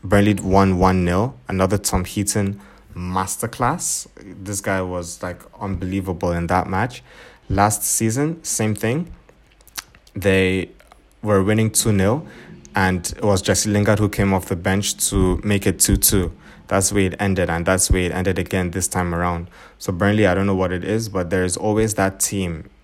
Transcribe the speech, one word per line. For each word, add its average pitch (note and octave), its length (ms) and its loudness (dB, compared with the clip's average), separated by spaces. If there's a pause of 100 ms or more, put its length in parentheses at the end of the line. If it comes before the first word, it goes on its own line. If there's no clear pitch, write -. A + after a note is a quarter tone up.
Burnley G2+ 300 4
won F#2+ 460 4
one F#2 260 4
nil. G2 300 0 (120)
Another F#2+ 300 2
Tom F#2+ 280 -2
Heaton G2+ 540 -2 (360)
masterclass. F#2+ 1200 -4
This G2 440 -10
guy F#2+ 220 -2
was, F2+ 400 -6
like, F2+ 180 -10 (200)
unbelievable F#2 720 -4
in E2+ 160 -2
that F2+ 200 0
match. G2 360 -4 (460)
Last G#2 340 2
season, C#3+ 600 -2
same G#2+ 300 -2
thing. B2+ 400 -4 (1000)
They F#2+ 560 2 (500)
were G#2 220 2
winning G#2+ 260 2
two G#2+ 240 0
nil, G2+ 320 2 (480)
and F#2 420 0
it - 80 -10
was G2+ 200 2
Jesse G#2 260 0
Lingard G#2 300 2
who G#2 100 2
came G2 240 2
off F#2 140 0
the F#2+ 80 -2
bench F#2+ 420 -2 (140)
to F#2 320 2
make G#2 240 0
it F#2 120 0
two G2 180 4
two. F#2 340 2 (360)
That's G2 240 2
where G2+ 120 2
it F2+ 160 -2
ended, F#2 320 0
and E2+ 120 -2
that's F#2 280 2
where F#2 100 4
it F2 100 0
ended F#2 280 -2
again F2+ 320 -2
this F2+ 160 -4
time F2+ 260 -2
around. E2+ 380 -2 (260)
So - 160 -6
Burnley, G2+ 320 2
I F#2 80 4
don't F#2+ 140 0
know G2 80 2
what F#2 160 0
it F2+ 120 -4
is, A2 260 -2
but F#2 200 -4
there F#2 140 0
is F2+ 140 -2
always G#2+ 360 0
that G2 260 -2
team F2 520 -4 (120)